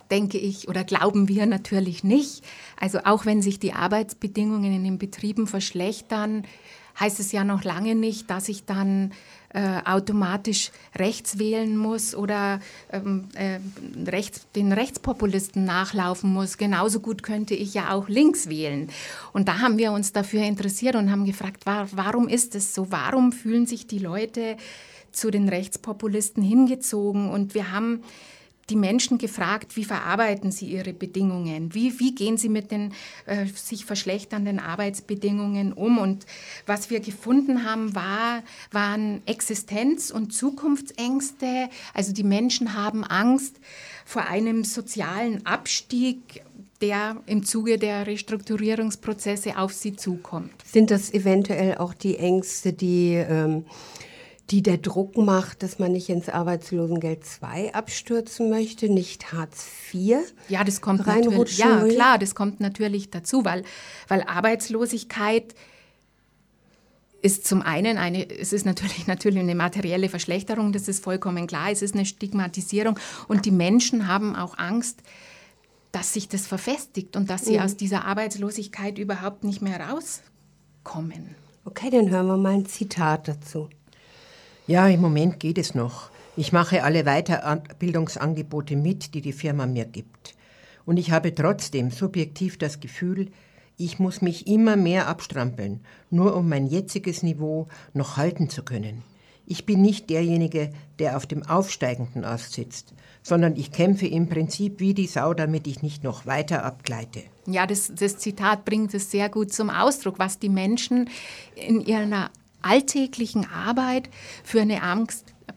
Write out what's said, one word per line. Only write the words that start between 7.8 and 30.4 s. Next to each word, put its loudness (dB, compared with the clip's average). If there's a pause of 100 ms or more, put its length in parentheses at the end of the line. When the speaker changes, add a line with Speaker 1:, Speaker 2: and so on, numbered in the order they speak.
Speaker 1:
nicht, 0
dass -4
ich -8
dann, 0 (420)
äh, 0
automatisch 0 (240)
rechts -2
wählen 0
muss -2
oder, -2 (320)
ähm, -2 (100)
äh, -4 (500)
rechts, -6
den 4
Rechtspopulisten 0
nachlaufen 0
muss. -2
Genauso 2
gut -6
könnte -4
ich -4
ja -2
auch -2
links 4
wählen. -4 (420)
Und 2
da 0
haben 4
wir 2
uns -2
dafür 0
interessiert 0
und 2
haben 2
gefragt, -6
wa-, -2
warum 0
ist 0
es -4
so? -4
Warum 4
fühlen 0
sich -8
die -6
Leute -4 (540)
zu -2
den 4
Rechtspopulisten -2
hingezogen? 4
Und -2
wir -2
haben -2 (640)
die 0
Menschen 2
gefragt, -4
wie -4
verarbeiten 0